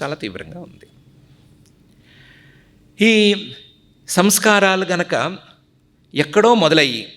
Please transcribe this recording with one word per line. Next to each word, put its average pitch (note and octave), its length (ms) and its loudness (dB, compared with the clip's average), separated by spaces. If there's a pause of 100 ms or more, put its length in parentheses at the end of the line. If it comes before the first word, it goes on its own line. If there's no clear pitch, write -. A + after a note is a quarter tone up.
చాలా C#3+ 120 -8
తీవ్రంగా F#2 460 -14
ఉంది. - 260 -20 (2250)
ఈ G#3+ 300 4 (760)
సంస్కారాలు G3 760 2
గనక E3+ 540 -4 (760)
ఎక్కడో G#3 400 2
మొదలయ్యి D3 640 0